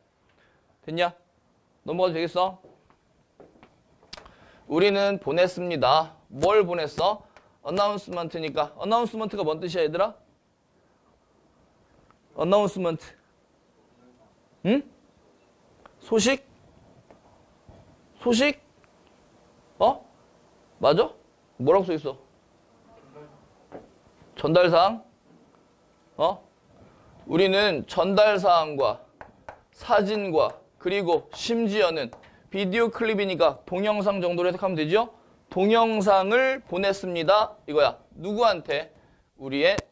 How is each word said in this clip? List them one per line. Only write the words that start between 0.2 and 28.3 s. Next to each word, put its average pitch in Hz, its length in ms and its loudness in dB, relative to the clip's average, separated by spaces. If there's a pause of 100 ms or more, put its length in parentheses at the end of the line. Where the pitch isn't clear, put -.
됐냐? 170 320 -2 (680)
넘어가도 175 320 -2
되겠어? 180 460 -4 (2000)
우리는 196 520 0
보냈습니다. 165 960 0 (140)
뭘 185 380 2
보냈어? 175 580 -4 (380)
어나운스먼트니까. 170 1120 -4
어나운스먼트가 220 680 -4
뭔 226 160 -4
뜻이야, 175 240 -4
얘들아? 180 300 -2 (2250)
어나운스먼트. 180 720 -2 (1600)
응? 269 160 2 (1160)
소식? 233 480 0 (1700)
소식? 247 420 0 (1200)
어? 220 280 0 (720)
맞아? 170 340 2 (440)
뭐라고 175 280 2
써 175 80 -6
있어? 143 260 -8 (2250)
전달사항? 175 680 2 (1120)
어? 175 320 -4 (800)
우리는 190 600 2
전달사항과 175 1120 2 (720)